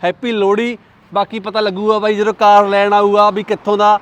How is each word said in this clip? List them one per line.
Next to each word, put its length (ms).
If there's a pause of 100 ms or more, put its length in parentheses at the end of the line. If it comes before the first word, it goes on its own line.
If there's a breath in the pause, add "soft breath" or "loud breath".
ਹੈਪੀ 280
ਲੋਹੜੀ। 460 (360 soft breath)
ਬਾਕੀ 240
ਪਤਾ 220
ਲੱਗੂਗਾ 380
ਬਾਈ 160
ਜਦੋਂ 200
ਕਾਰ 320
ਲੈਣ 260
ਆਊਗਾ 380
ਵੀ 120
ਕਿੱਥੋਂ 360
ਦਾ। 240